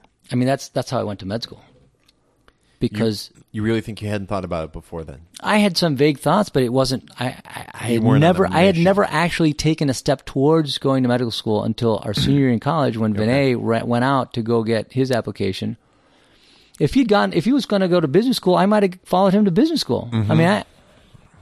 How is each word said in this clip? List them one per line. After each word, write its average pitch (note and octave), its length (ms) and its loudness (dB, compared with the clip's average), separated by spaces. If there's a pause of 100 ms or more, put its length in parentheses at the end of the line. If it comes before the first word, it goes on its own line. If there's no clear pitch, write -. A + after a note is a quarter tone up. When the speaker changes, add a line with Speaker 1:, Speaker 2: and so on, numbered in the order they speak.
(320)
Speaker 1:
I B2+ 40 -2
mean, B2+ 120 0
that's, C3+ 220 -2
that's - 200 -6
how B2 100 -2
I G#2 40 -2
went G2+ 160 -8
to F#2 80 -12
med A2 160 -6
school. - 180 -16 (1160)
Because A2 560 -4
Speaker 2:
You, - 160 -20
you G#2+ 120 -6
really A2+ 180 0
think G2+ 200 -12
you G#2 80 -6
hadn't G2+ 160 -4
thought F#2+ 180 -4
about E2+ 220 -6
it D#2 80 -12
before E2 300 -12
then? D2+ 180 -18 (180)
Speaker 1:
I G3 200 0
had G3+ 180 0
some D#3+ 180 0
vague C#3+ 240 2
thoughts, F#3 300 0
but C3 140 0
it A#2+ 100 -2
wasn't, C3 360 -2 (100)
I, A#2 80 -4 (180)
I, - 200 -14 (100)
I A2 140 -8
Speaker 2:
You A#2+ 100 0
Speaker 1:
had A2 40 0
Speaker 2:
weren't C3+ 200 4
on E3+ 60 6
a F#3 40 4
Speaker 1:
never, F#3 140 0
I D#3+ 140 0
had G3 120 4
Speaker 2:
mission. E3 120 0
Speaker 1:
never G3 200 2
actually D#3 480 0
taken D#3 340 -2
a C3 60 0
step - 320 -4
towards D3 540 0
going C3+ 240 0
to A#2+ 60 2
medical B2 200 0
school G#2+ 340 -2
until A2 400 0
our G#2+ 120 -6
senior C#3 240 2
year C3+ 100 2
in A2+ 100 2
college C#3 380 -2
when A2 180 0
Speaker 2:
Okay. B2+ 380 2
Speaker 1:
Vinay A#2 80 0
re-, A2+ 220 0
went A#2+ 200 0
out C3 300 0
to A#2 80 -4
go A2+ 220 0
get A2 300 -2
his C3 180 0
application. G#2+ 640 -4 (1000)
If D3+ 160 0
he'd C4+ 120 2
gone, G3+ 260 2
if - 120 0
he B3 80 2
was C4+ 140 0
gonna F#3+ 200 0
go F3 120 2
to D#3+ 80 2
business G#3+ 300 2
school, F3+ 180 2
I F3 100 4
might G#3 160 2
have F#3 240 0
followed F#3 300 2
him G#3+ 100 4
to F#3+ 60 4
business C#4+ 300 2
school. A#2 300 -4
Speaker 2:
Mm-hmm. A2 200 0
Speaker 1:
I D#3 40 4
mean, E3 120 6
I, G3 160 0 (800)